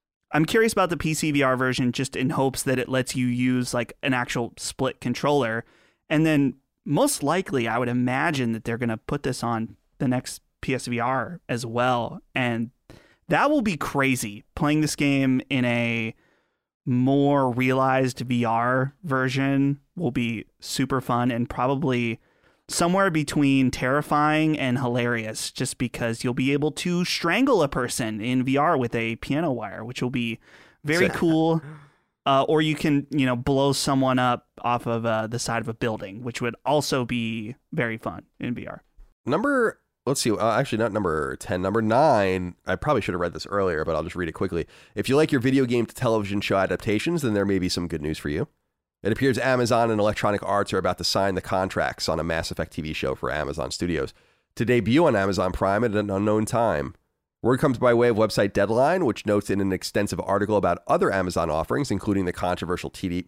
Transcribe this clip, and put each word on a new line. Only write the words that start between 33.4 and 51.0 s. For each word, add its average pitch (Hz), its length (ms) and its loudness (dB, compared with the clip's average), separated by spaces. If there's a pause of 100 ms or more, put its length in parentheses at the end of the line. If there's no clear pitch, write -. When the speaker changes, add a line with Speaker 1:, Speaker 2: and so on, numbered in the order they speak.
Speaker 1:
someone 131 460 2
up 123 280 0 (140)
off 120 260 -2
of, 117 200 -2
uh, 110 200 0
the 117 120 -6
side 117 240 -4
of 110 60 -8
a 113 60 -6
building, 110 480 -6
which 120 200 -8
would 117 120 -2 (120)
also 139 380 2
be 113 520 -6 (160)
very 117 240 -2
fun - 260 -10 (160)
in 123 160 -6
V 107 140 -10
R. - 160 -14 (420)
Speaker 2:
Number, 233 540 0 (260)
let's 135 140 0
see, 123 100 0
uh, 107 220 2
actually, 120 260 0
not 110 140 0
number 78 440 0
ten, - 260 -4
number 101 200 0
nine, 107 720 2 (120)
I 92 100 0
probably 135 260 0
should 95 120 -2
have 87 60 -4
read 87 120 -2
this 82 140 -12
earlier, 92 380 0
but 80 120 -2
I'll 78 80 -2
just 82 100 -10
read 87 140 -4
it 80 40 -6
quickly. 87 340 -4 (280)
If - 140 -4
you 131 80 4
like 151 160 4
your 139 80 4
video 135 240 4
game 120 220 0
to - 80 -20
television 104 460 0
show 98 160 0
adaptations, 107 640 0
then 113 120 0
there 101 120 2
may 98 120 2
be 90 100 0
some 87 200 -2
good 80 140 -6
news 76 160 -4
for - 100 -6
you. 82 180 -2 (560)
It 104 100 -2
appears 131 260 0
Amazon 120 520 2
and 110 80 2
Electronic 104 440 0
Arts 101 320 0
are 98 40 0
about 90 200 -2
to 90 60 -6